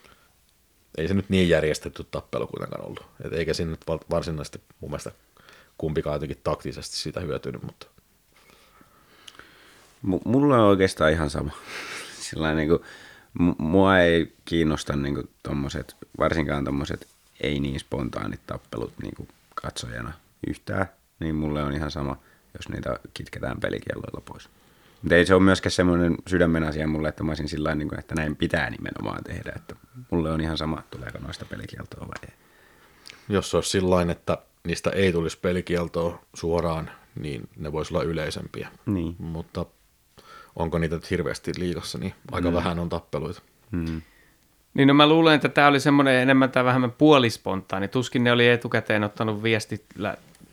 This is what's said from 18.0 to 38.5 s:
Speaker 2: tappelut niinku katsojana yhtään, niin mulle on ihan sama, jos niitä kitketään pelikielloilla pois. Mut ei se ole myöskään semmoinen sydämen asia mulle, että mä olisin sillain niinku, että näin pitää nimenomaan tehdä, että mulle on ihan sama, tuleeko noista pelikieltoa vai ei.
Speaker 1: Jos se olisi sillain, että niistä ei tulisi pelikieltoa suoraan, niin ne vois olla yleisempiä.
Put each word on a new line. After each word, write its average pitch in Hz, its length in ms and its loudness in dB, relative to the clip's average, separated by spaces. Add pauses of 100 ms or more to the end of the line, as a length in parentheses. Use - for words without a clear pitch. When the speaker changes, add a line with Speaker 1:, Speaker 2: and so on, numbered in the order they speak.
Speaker 2:
tappelut - 460 -10 (100)
niinku - 240 -12 (280)
katsojana 58 580 -10 (340)
yhtään, 98 380 -4 (340)
niin 80 160 -4
mulle 76 280 -2
on 71 100 -2
ihan 76 180 -4
sama, 71 260 -6 (360)
jos - 160 -14
niitä 65 300 -6 (140)
kitketään - 460 -10
pelikielloilla - 680 -6
pois. - 240 -18 (520)
Mut 78 100 -2
ei 85 140 8
se 92 100 8
ole 92 80 8
myöskään 95 280 4
semmoinen 87 440 4 (120)
sydämen 85 360 2
asia 78 240 -2
mulle, 78 220 -2
että 78 140 -6
mä 78 80 -2
olisin 73 180 -6
sillain 76 280 -2
niinku, 76 220 -6
että - 160 -8
näin 76 200 -2
pitää 82 340 0
nimenomaan - 540 -8
tehdä, - 320 -10
että - 200 -16 (360)
mulle 80 200 0
on 80 100 -2
ihan 80 160 -4
sama, 76 340 -6
tuleeko - 280 -12
noista - 260 -14
pelikieltoa - 600 -14
vai - 220 -14
ei. - 60 -20 (920)
Speaker 1:
Jos 95 220 0
se 90 60 2
olisi 80 120 0
sillain, 90 400 2
että - 280 -4 (260)
niistä - 260 -4
ei 95 220 2
tulisi 82 300 -2
pelikieltoa 87 800 -2 (120)
suoraan, 82 560 -2 (300)
niin 65 380 -8
ne 76 140 -8
vois 78 200 -6
olla 82 120 -2
yleisempiä. - 640 -6 (160)